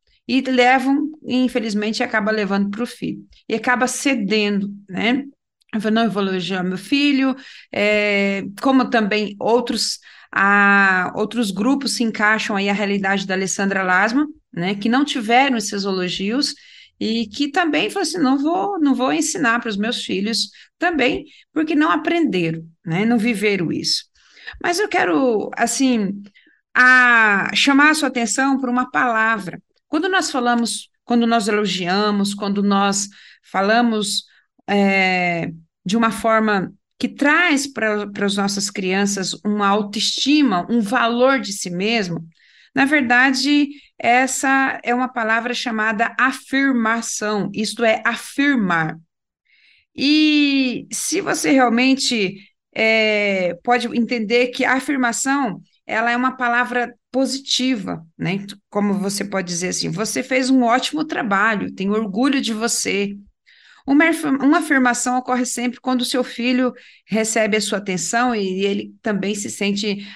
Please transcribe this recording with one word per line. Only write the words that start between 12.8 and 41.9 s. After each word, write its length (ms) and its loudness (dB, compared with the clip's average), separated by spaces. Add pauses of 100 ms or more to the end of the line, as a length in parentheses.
da 80 -2
Alessandra 480 -2
Lasma, 440 2 (280)
né, 200 -2
que 120 -4
não 160 4
tiveram 540 2
esses 260 -4
elogios 720 -2 (440)
e 280 -2
que 220 -4
também 400 0
falam 180 -2
assim, 120 -6
"Não 180 2
vou, 420 -2
não 160 4
vou 160 0
ensinar 480 0
pros 160 -4
meus 280 -4
filhos 460 -4 (300)
também", 460 0 (260)
porque 240 -2
não 160 4
aprenderam, 720 0 (220)
né, 180 0
não 140 4
viveram 540 0
isso. 340 -4 (560)
Mas 180 -2
eu 80 0
quero, 680 0
assim, 680 0 (500)
a, 800 6
chamar 340 6
a 60 4
sua 140 0
atenção 500 0
por 100 -2
uma 200 0
palavra. 720 0 (260)
Quando 220 -2
nós 220 0
falamos, 580 -2 (140)
quando 240 2
nós 200 2
elogiamos, 840 0
quando 300 -2
nós 460 2 (340)
falamos, 800 0 (440)
é, 840 2 (340)
de 120 0
uma 140 2
forma 600 0 (260)
que 80 -2
traz 600 2
pra, 400 -4
pras 300 -2
nossas 320 -2
crianças 640 -2 (100)
uma 240 0
autoestima, 1000 0
um 100 2
valor 600 2
de 140 -8
si 160 -8
mesmo, 560 -4 (480)